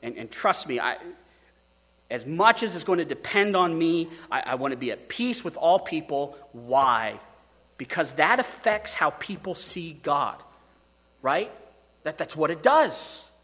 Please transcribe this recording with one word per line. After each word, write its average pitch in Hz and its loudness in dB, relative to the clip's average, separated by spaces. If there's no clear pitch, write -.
And, 120 -8
and 110 -12
trust - 0
me, 123 -2
I, - -2
as 117 -6
much 202 4
as 202 -2
it's 160 -6
going 180 2
to 165 0
depend 202 0
on 175 4
me, 165 2
I, 131 -2
I 127 -4
want 135 -2
to 127 -8
be 123 -4
at - -10
peace 240 -4
with 170 -8
all 170 6
people. 151 -4
Why? 120 2
Because 139 -4
that 165 4
affects 214 -2
how 151 2
people 185 -8
see 165 -8
God, 143 -2
right? 170 0
That, 156 -6
that's - -6
what 156 2
it 160 -6
does. - 2